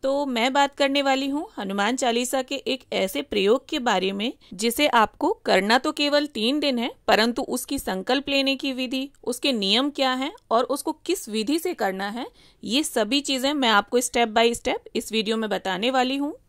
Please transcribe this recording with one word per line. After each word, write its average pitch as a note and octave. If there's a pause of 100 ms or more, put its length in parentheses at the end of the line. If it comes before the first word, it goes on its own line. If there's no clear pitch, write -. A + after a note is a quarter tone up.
तो C#4
मैं B3
बात C#4
करने C#4
वाली C4+
हूँ C#4+ (100)
हनुमान G3+
चालीसा B3
के C4
एक C4
ऐसे G3
प्रयोग G#3
के D#4
बारे G3
में, G#3 (220)
जिसे A#3
आपको B3
करना G#3
तो D#4
केवल D4
तीन C4
दिन C#4
है, B3+ (140)
परंतु A#3
उसकी -
संकल्प A#3+
लेने C4+
की C4+
विधि, C4 (140)
उसके C4
नियम A3+
क्या C4
हैं C4 (180)
और A#3
उसको C#4+
किस -
विधि A3
से F4
करना G3
है, A#3+ (380)
ये A3
सभी A3+
चीज़ें C4+
मैं C4+
आपको G#3+
step A#3+
by A3+
step C#4 (180)
इस A#3
वीडियो A3
में A3
बताने G3
वाली C4
हूँ। C#4+ (120)